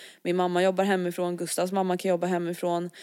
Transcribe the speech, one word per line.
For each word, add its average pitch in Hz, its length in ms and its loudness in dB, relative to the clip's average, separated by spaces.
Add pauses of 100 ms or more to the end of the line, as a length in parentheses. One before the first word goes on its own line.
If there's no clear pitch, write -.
(220)
min 175 140 0
mamma 180 260 2
jobbar 190 220 2
hemifrån, 180 520 0
Gustavs 180 360 -2
mamma 185 240 2
kan 190 120 -2
jobba 175 180 2
hemifrån, 175 640 -2 (120)